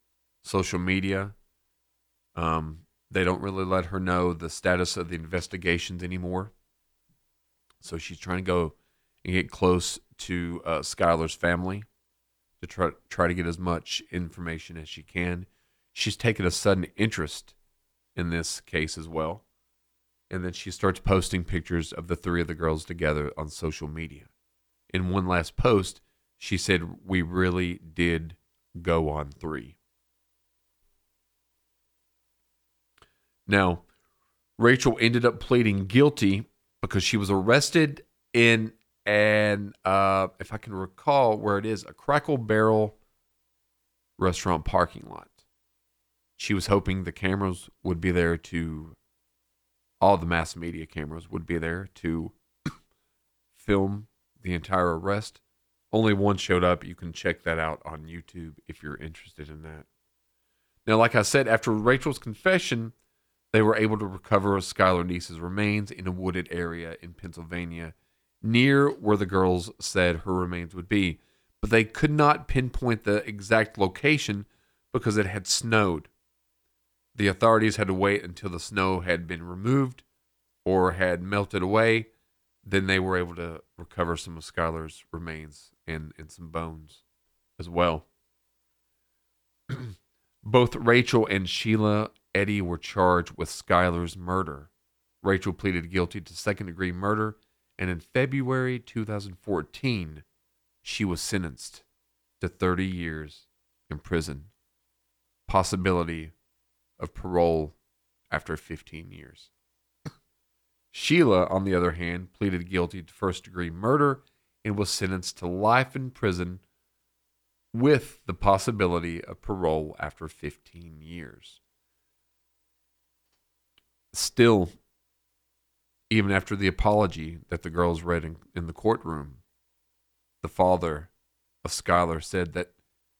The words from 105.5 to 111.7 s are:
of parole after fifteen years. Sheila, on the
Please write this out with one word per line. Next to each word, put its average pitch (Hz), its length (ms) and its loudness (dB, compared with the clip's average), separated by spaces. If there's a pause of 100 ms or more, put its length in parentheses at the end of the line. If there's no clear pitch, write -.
of - 160 -10
parole 85 600 2 (540)
after 78 260 -6
fifteen 80 560 -14
years. 73 380 -20 (1400)
Sheila, 120 560 4
on 95 180 0
the 95 100 2